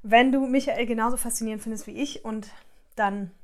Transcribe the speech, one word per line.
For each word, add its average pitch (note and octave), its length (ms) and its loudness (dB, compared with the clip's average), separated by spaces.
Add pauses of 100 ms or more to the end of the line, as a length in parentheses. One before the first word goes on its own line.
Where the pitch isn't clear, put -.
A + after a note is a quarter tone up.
wenn A#3 300 6
du C4+ 140 2
Michael B3+ 400 0
genauso A#3 300 0
faszinierend A3 460 -4
findest A3 240 -8
wie G#3+ 140 -12
ich C#4+ 240 -6
und A3 240 -8 (480)
dann G3+ 360 -2 (120)